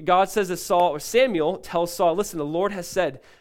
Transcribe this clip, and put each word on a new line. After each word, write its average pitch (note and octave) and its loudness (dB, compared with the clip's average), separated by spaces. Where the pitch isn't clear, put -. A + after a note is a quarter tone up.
God F3+ 4
says G3 0
to F3 -6
Saul, F3 2
or D3 -4
Samuel F#3+ 2
tells E3+ -4
Saul, E3+ 2
"Listen, F#3 -4
the D3 -4
Lord F3 0
has F#3 -8
said, D#3 -2